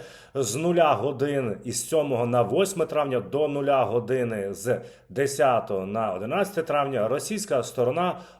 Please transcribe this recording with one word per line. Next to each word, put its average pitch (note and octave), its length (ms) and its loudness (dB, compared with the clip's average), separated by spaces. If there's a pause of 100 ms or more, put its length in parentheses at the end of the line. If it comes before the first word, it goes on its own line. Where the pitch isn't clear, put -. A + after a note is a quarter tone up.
(340)
з A#2+ 220 -2
нуля E3 380 4
годин C3 720 -2
із A#2+ 240 -6
сьомого C#3 380 2
на A#2+ 160 4
восьме E3 440 0
травня C#3 340 0
до C3+ 280 0
нуля C#3 360 2
години A2 720 -2
з G#2+ 260 -2 (280)
десятого A#2 800 0
на G#2+ 260 -2
одинадцяте D#3+ 500 -2
травня, C3+ 460 0
російська C#3+ 540 -2
сторона D3+ 580 -2 (200)